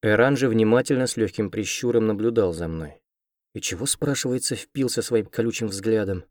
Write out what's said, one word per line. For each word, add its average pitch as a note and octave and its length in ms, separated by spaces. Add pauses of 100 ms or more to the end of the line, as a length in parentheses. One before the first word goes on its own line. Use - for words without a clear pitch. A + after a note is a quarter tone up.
Эран A#2 340
же B2+ 120
внимательно, A#2+ 580
с - 100
лёгким G#2+ 340
прищуром A2+ 560
наблюдал A2 460
за E2 160
мной. D#2+ 340 (520)
И A2 60
чего, G2 260
спрашивается, C3 720
впился B2 460
своим A2 240
колючим A2+ 420
взглядом? G2 640